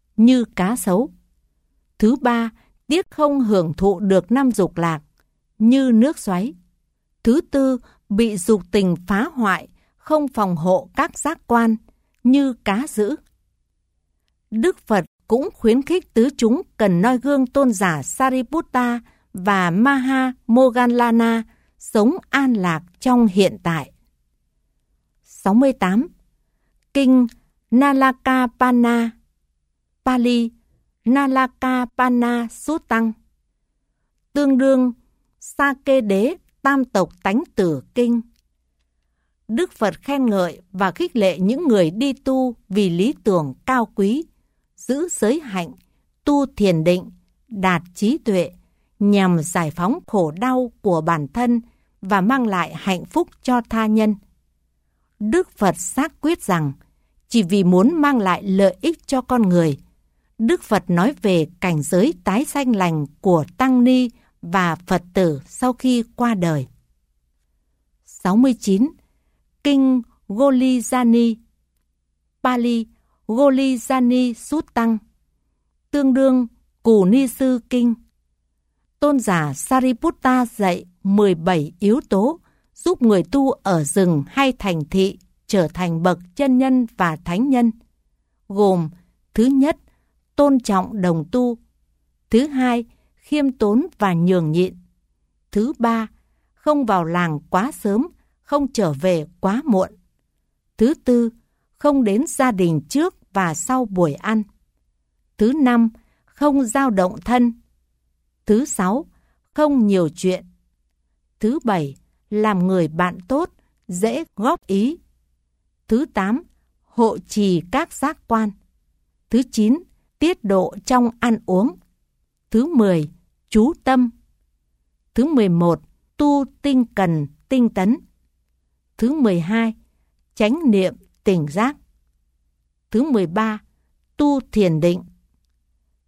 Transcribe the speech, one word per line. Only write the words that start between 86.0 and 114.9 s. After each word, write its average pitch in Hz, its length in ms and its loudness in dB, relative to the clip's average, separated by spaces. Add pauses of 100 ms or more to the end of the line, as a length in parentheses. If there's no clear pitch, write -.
bậc 180 160 0 (160)
chân 269 220 0
nhân 254 280 2 (120)
và 170 180 -2
thánh 196 340 -4
nhân, 240 220 2 (760)
gồm: 190 420 0 (440)
thứ 220 120 2
nhất, 277 320 2 (580)
tôn 285 240 4
trọng 202 420 -4
đồng 165 300 0
tu; 247 260 -2 (720)
thứ 254 180 2
hai, 247 380 -2 (300)
khiêm 285 360 -2
tốn 233 360 0 (100)
và 190 160 0
nhường 170 380 2
nhịn; 180 220 0 (800)
thứ 226 280 -2
ba, 226 280 -2 (460)
không 294 320 -2
vào 190 180 0
làng 165 360 -2 (100)
quá 196 220 -2
sớm, 220 360 -2 (340)
không 285 300 -4
trở 175 220 -2
về 160 320 -2 (140)
quá 208 260 -2
muộn; 196 240 0 (880)
thứ 247 160 2
tư, 240 360 0 (480)
không 277 260 2
đến 214 240 0
gia 254 240 -2
đình 175 380 0
trước 330 260 -2 (180)
và 180 200 -2
sau 254 320 -4
buổi 180 280 0
ăn; 214 300 -4 (920)
thứ 226 160 2
năm, 240 360 2 (360)
không 277 400 0
dao 269 240 -2
động 190 260 0 (100)
thân; 240 360 0 (840)
thứ 220 200 2
sáu, 220 400 -4 (480)
không 285 340 2
nhiều 180 220 2
chuyện; 180 360 -4 (920)
thứ 254 240 -2
bảy, 165 320 -4 (340)
làm 208 380 -2
người 185 200 0
bạn 175 300 -6 (100)
tốt, 311 220 -4 (380)
dễ 226 360 -4 (120)
góp 277 320 -4
ý; 220 300 -2 (920)